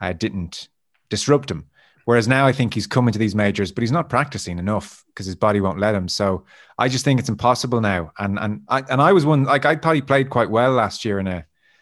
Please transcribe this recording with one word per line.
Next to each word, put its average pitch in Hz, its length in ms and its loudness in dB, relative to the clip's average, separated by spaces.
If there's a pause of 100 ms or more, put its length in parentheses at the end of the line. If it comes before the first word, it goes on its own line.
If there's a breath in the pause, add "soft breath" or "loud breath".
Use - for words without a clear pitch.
uh, 90 100 -4
didn't 92 560 -8 (420)
disrupt 139 400 0
him. 78 160 -8 (400 soft breath)
Whereas 117 220 4
now 135 180 4
I 131 60 6
think 123 220 0
he's 101 140 -4
coming 120 260 2
to 104 60 -4
these 107 160 0
majors, 101 360 0
but 113 100 -6
he's 117 120 0
not 170 160 -2
practicing 113 500 -2
enough 101 460 -6 (100)
'cause 98 100 -12
his 95 120 -8
body 104 240 2
won't 92 180 -2
let 104 160 2
him. 90 140 -4
So 95 340 -2 (340 loud breath)
I 127 120 2
just 127 160 -4
think 135 140 2
it's 113 100 -6
impossible 120 500 0
now. 92 400 -2
And, 101 200 -2
and 104 280 -6
I, 131 220 -2
and 135 120 2
I 170 120 6
was 160 120 4
one, 147 200 2
like, 139 200 2
I 156 120 2
thought 160 180 0
he 143 60 0
played 135 280 0
quite 123 200 0
well 117 220 2
last 113 320 -2
year 101 160 -2
in 95 80 -4
a 87 180 -6 (360 soft breath)